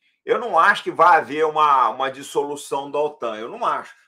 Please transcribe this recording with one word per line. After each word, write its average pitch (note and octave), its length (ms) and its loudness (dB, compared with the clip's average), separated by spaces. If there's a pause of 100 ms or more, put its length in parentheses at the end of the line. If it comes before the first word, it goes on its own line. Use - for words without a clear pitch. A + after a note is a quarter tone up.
(240)
Eu F3+ 160 -2
não G#3+ 200 0
acho G3 240 4
que F3+ 80 -6
vai E3 260 6
haver C#3+ 260 -4
uma, D3 460 4
uma C3 220 -4
dissolução C#3+ 800 -6
da D3 80 -2
otan, B2 380 -4
eu A2+ 120 -10
não A3+ 160 -8
acho. C#3 300 -6 (120)